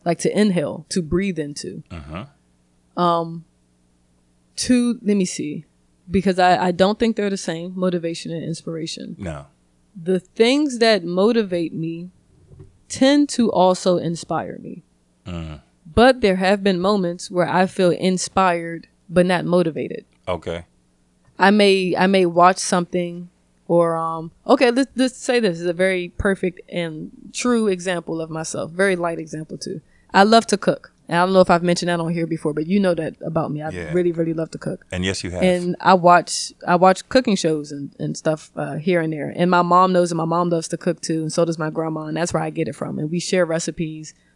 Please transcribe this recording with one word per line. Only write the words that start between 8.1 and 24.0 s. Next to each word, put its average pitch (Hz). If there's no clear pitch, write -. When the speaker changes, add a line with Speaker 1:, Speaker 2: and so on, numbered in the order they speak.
Speaker 1:
and 165
inspiration. 165
Speaker 2:
No. 73
Speaker 1:
The 180
things 254
that 220
motivate 185
me 165
tend 285
to 233
also 180
inspire 156
me. -
Speaker 2:
Mm. 80
Speaker 1:
But 247
there 196
have 190
been 190
moments 185
where 180
I 180
feel 180
inspired, 170
but 180
not 175
motivated. 160
Speaker 2:
Okay. 85
Speaker 1:
I 190
may, 196
I 185
may 190
watch 175
something 175
or, 170
um, 165